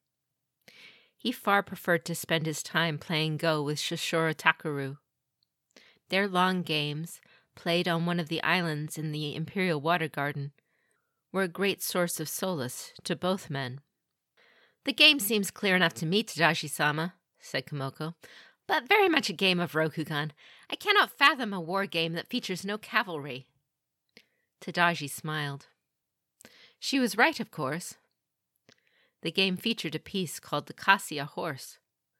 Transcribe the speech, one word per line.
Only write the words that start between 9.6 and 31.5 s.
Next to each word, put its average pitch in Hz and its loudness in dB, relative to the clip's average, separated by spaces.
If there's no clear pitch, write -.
Water 165 0
Garden, 143 -4
were 196 0
a 185 0
great 180 -2
source 175 0
of 151 -6
solace 156 -4
to 175 -2
both 180 -2
men. 139 -6
"The 269 0
game 302 8
seems 208 2
clear 190 2
enough 175 4
to 160 -4
me, 202 2
Tadashi-sama," 156 2
said - -6
Komoko, 147 -6
"but 302 0
very 403 6
much 302 2
a 196 -4
game 180 2
of 175 -2
Rokugan. 156 -2
I - -8
cannot 403 2
fathom 262 2
a 185 -4
war 190 -2
game 165 -2
that 165 -6
features 190 -4
no 208 -4
cavalry." 147 -4
Tadaji 170 0
smiled. 147 -6
She - -2
was 233 2
right, 294 4
of - -8
course. 151 -4
The 165 -6
game 190 2
featured 202 -2
a 151 -2
piece 185 -6
called 147 -6
the - -14
Cassia 175 0
horse, 156 -8